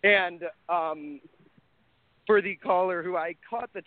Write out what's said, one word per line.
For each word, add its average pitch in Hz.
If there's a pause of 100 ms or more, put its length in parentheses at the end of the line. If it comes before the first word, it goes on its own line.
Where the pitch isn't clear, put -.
And, 180 (260)
um, 156 (1080)
for 208
the 185
caller 180
who 180
I 170 (140)
caught 233
the 185